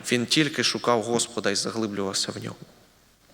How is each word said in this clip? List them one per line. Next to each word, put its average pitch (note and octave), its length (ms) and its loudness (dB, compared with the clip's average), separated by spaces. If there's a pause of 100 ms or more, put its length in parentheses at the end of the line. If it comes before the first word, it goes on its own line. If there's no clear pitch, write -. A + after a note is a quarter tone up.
(120)
Він A#2+ 140 4
тільки C#3 380 2
шукав A#2 380 2
Господа A2+ 480 0
і G2+ 40 2
заглиблювався G2+ 800 -2
в A2 120 -8
Нього. A2+ 120 -8 (760)